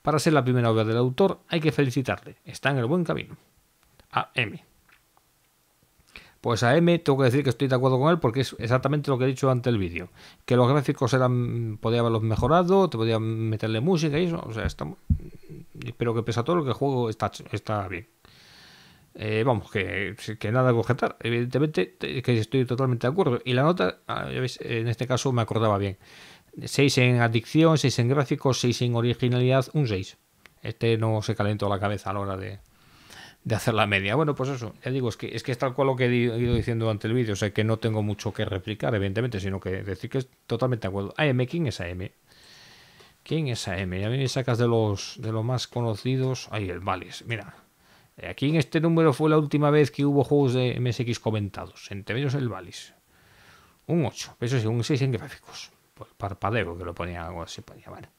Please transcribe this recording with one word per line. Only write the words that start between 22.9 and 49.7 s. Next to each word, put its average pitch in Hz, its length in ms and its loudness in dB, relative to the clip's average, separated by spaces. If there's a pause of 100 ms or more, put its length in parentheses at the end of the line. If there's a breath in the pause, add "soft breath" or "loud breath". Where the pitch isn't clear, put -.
de 135 40 0
acuerdo. 156 320 2
Y 127 100 -2
la 127 100 2
nota, 180 420 0
ah, 117 260 -4
ya 127 60 -4
veis, 127 240 -4
en 117 240 -2
este 120 220 -2
caso 127 240 0
me 120 100 2
acordaba 107 340 2
bien. 98 220 -2 (680 loud breath)
Seis - 320 2
en 123 220 4
adicción, 139 580 4
seis 127 200 2
en 120 100 2
gráficos, 139 520 0
seis 120 220 0
en 120 120 0
originalidad, 123 800 2
un 147 160 2
seis. 98 300 -4 (440)
Este 113 360 0
no 110 220 0
se 107 140 -2
calentó 101 340 0
la 98 120 0
cabeza 101 300 -4
a - 20 -4
la 101 80 -4
hora 98 160 -4
de, 98 240 -10 (840 loud breath)
de 120 100 0
hacer 110 200 0
la 107 120 4
media. 101 280 2
Bueno, 147 200 2
pues 131 160 -4
eso, 120 240 -8 (100)
ya 127 60 -4
digo, 131 180 -2
es 104 80 -6
que, - 180 -10
es 113 80 -6
que 135 100 -4
es 117 60 -4
tal 127 160 -2
cual 135 140 2
lo 131 80 2
que 127 80 2
he 120 40 4
di-, 120 220 4
he 113 80 -4
ido 120 160 2
diciendo 113 300 0
durante 110 240 0
el 110 60 0
vídeo, 117 180 0
o 98 40 -2
sea 104 160 -2
que 107 120 0
no 110 140 2
tengo 107 240 0
mucho 104 300 -4
que 107 120 -4
replicar, 101 500 -4
evidentemente, 101 460 -2
sino 95 180 -4
que 95 240 -6
decir 98 280 -8
que - 80 -4
es 127 100 -6 (180)
totalmente 120 360 -2
de 98 80 -4
acuerdo. 98 260 -6
A 156 100 0
M, 127 200 2
¿quién 165 200 -4
es 104 140 -6
A 87 80 -6
M? 90 240 -10 (1120 loud breath)
¿Quién 151 240 -4
es 117 180 -6
A 92 120 -4
M? 92 200 -4
Y 98 60 -2
a 110 60 -2
mí 127 80 -2
me 135 100 0
sacas 123 300 -2
de 120 100 2
los, 110 500 0
de 110 140 -6
los 110 120 -2
más 123 220 -4
conocidos. 127 840 -4
Ay, 101 180 -4
el 87 100 -8
Valis, 92 460 -6
mira. 110 300 -10 (600 soft breath)
Eh, 87 120 -14
aquí 131 200 -4
en 160 80 0
este 160 240 0
número 165 320 4
fue 156 180 2
la 156 80 6
última 147 320 2